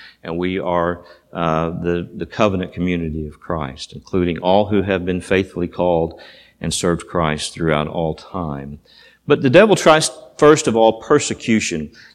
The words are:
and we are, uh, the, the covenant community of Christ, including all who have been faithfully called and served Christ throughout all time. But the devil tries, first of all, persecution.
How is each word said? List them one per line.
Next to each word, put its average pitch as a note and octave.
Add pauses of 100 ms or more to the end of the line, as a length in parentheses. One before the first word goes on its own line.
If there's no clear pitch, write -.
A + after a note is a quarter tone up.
(220)
and E2
we F#2
are, F2 (280)
uh, E2
the, F2
the E2+
covenant F#2+
community E2+
of D2
Christ, C#2+
including F2
all F#2
who G2
have F#2
been F2+
faithfully F#2+
called E2+ (400)
and E2
served E2+
Christ D#2
throughout D2+
all D#2+
time. D2 (480)
But C#3+
the C3+
devil G3
tries, D#3 (280)
first D3+
of A2+
all, A2+
persecution. G#2+ (240)